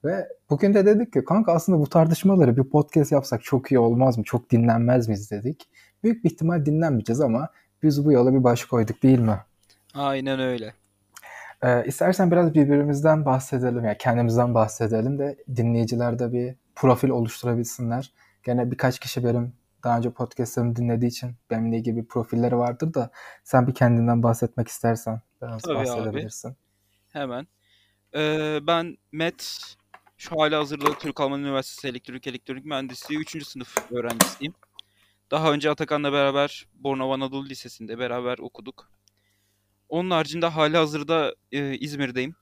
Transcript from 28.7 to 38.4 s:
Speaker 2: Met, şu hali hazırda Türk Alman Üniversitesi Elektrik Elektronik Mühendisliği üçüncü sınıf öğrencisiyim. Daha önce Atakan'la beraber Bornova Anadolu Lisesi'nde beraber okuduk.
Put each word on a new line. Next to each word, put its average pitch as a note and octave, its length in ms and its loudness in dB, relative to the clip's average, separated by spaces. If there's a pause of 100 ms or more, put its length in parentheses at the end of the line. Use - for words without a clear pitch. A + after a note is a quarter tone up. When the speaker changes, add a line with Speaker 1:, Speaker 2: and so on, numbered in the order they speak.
Speaker 2:
Met, - 480 -8 (560)
şu D#3+ 240 -8
hali D3+ 140 2
hazırda D3 440 -6
Türk D3+ 220 -10
Alman C#3 200 -2
Üniversitesi C#3 480 -8
Elektrik B2 380 -14
Elektronik C3 380 -12
Mühendisliği C#3 560 -10
üçüncü D#3 240 -12
sınıf - 480 -12
öğrencisiyim. A#2+ 600 -4 (760)
Daha D3+ 220 0
önce D3 180 0
Atakan'la D3 420 -4
beraber C#3+ 600 -2
Bornova C3+ 400 -4
Anadolu C3+ 340 -8
Lisesi'nde A#2 500 -16
beraber B2 400 -6
okuduk. - 520 -18 (960)